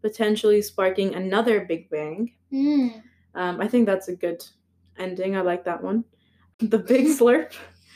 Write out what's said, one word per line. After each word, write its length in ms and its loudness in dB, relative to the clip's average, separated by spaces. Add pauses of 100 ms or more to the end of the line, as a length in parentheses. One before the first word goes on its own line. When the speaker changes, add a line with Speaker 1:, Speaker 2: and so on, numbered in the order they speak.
Speaker 1:
potentially 600 2
sparking 520 0
another 520 0
Big 240 -6
Bang. 420 -6 (220)
Speaker 2:
Mm. 500 0 (320)
Speaker 1:
Um, 260 -4
I 60 -2
think 180 4
that's 220 -2
a 80 -6
good 280 -6 (540)
ending. 380 -4
I 60 -2
like 240 -2
that 180 -6
one. 220 -2 (540)
The 200 0
Big 260 2
Speaker 2:
<laughs> 120 2
Speaker 1:
Slurp. 340 4 (440)